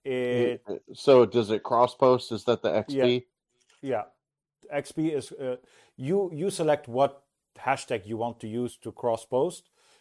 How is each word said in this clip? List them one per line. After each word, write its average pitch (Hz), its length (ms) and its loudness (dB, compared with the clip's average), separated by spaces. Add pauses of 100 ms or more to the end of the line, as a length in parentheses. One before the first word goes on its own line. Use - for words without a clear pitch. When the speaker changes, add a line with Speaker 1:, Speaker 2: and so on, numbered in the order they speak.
Speaker 1:
it 123 640 -2
Speaker 2:
It, 98 140 -8 (120)
so 127 320 8
does 110 240 0
it 110 120 -2
cross 120 320 2
post? 127 380 4
Is 107 120 -8
that 117 180 0
the 104 80 0
Speaker 1:
Yeah. 80 60 0
Speaker 2:
X 110 180 -2
P? 123 320 2 (560)
Speaker 1:
Yeah. 120 200 -4 (680)
X 143 240 -8
P 160 160 -2
is, 143 240 -6
uh, 127 240 -8 (400)
you, 180 380 -2
you 165 160 -4
select 151 380 -2
what 135 340 0 (360)
hashtag 123 480 -4
you 110 100 -8
want 117 240 -6
to 113 80 -12
use 117 300 -6
to 113 120 -14
cross 113 340 -4
post. 151 460 -4 (300)